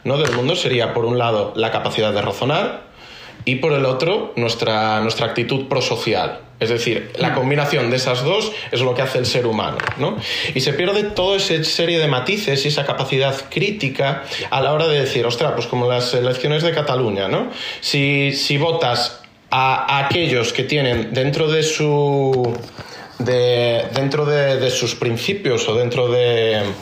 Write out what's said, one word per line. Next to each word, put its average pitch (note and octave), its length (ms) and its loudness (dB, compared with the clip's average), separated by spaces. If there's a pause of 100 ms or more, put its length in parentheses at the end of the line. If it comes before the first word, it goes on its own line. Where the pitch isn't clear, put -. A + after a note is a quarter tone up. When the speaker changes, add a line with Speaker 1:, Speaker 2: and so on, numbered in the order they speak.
Speaker 1:
¿no? C3 120 0
del C#3+ 160 2
mundo, B2+ 220 0
sería, A#2+ 400 0
por A#2 100 0
un B2 140 0
lado, A2+ 380 0
la A2 160 0
capacidad G#2+ 400 0
de G2+ 100 0
razonar C#3+ 640 -2 (600)
y, B2+ 120 0
por D#3 160 2
el C#3 120 2
otro, D#3+ 520 0
nuestra, A2 640 0
nuestra A2+ 260 0
actitud B2 400 -2
prosocial. A2+ 720 -2 (220)
Es A2+ 100 0
decir, A2+ 480 -2
la B2+ 120 0
Speaker 2:
Mm. C3 40 -2
Speaker 1:
combinación C3+ 560 0
de B2+ 60 2
esas B2+ 260 0
dos G#3 300 0 (180)
es B2 100 0
lo B2+ 140 2
que C#3 80 0
hace C3+ 160 -2
el B2 80 0
ser B2 220 0
humano, G2+ 280 -2 (220)
¿no? F3+ 180 -2 (380)
Y C3 60 0
se C#3+ 120 0
pierde G3 300 0
toda G3 340 0
esa D#3+ 280 0
serie E3+ 340 0
de D#3 80 2
matices C#3 580 0
y D3+ 40 2
esa D3 180 0
capacidad C3+ 480 0 (160)
crítica D3 720 -2 (280)
a C3+ 100 0
la C#3 120 2
hora D#3 140 2
de D3 140 2
decir, B2 260 0
"Ostras, B2+ 300 0
pues A#2 100 -2
como B2 220 0
las B2 260 0
elecciones B2+ 480 0
de E3+ 80 2
Cataluña", B2+ 560 0
¿no? C#3 220 0 (320)
Si, C#3 520 2
si C#3+ 240 -2
votas B2 640 0 (300)
a, C3 480 2
a C#3 80 0
aquellos C#3 460 0
que C3 100 -2
tienen A#2+ 500 0
dentro D3 380 0
de D#3 140 2
su, C#3 920 2 (640)
de, A#2+ 720 2
dentro C#3 320 0
de, C#3+ 340 2
de B2 120 2
sus - 240 -2
principios A2+ 760 -2
o A2 60 0
dentro B2 340 2
de A#2 540 2 (200)